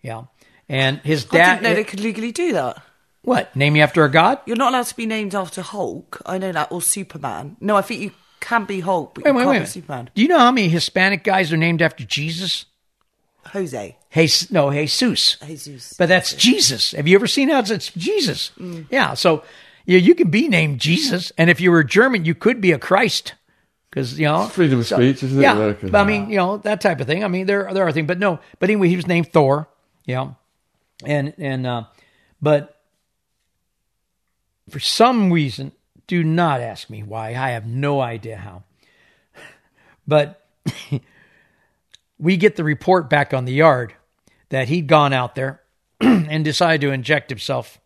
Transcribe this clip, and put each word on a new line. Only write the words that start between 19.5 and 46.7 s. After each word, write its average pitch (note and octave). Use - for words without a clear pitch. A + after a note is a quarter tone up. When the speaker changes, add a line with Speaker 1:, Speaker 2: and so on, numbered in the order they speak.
Speaker 1:
yeah, F#3
you B3+
can G#3+
be A#3+
named D#3+
Jesus, F3+
and E3+
if E3+
you F3+
were E3+
German, G3+
you E3
could B3
be F#3
a C3+
Christ, -
'cause, C3+
you D#3
know, E3
Speaker 3:
Freedom D3+
of A2+
Speaker 1:
so, -
Speaker 3:
speech, B2+
isn't C3+
it, C#3
Speaker 1:
yeah, -
Speaker 3:
America? G#2
Speaker 1:
but G#3
I -
mean, G#3
you G#3
know, F#3+
that G#3
type E3+
of C3+
thing. F3+
I G3+
mean, F#3
there, G3
there F#3+
are D#3
things, D3+
but F3
no. F#3
But F#3
anyway, G3+
he F#3
was F3+
named E3+
Thor, D3
you B2+
know, C3
and, D3
and, C3
uh, A#2+
but D3
for C#3+
some A3+
reason, C#3
do F3
not D#3
ask A2+
me G#2+
why. A2
I B2+
have A2+
no C#3
idea A2+
how. F#2
But D3
<laughs> -
we F3+
get G3+
the E3+
report D3+
back C#3+
on B2+
the B2+
yard C3+
that C3
he'd D#3
gone D3
out B2
there C3+
<clears throat> -
and D#3+
decided D#3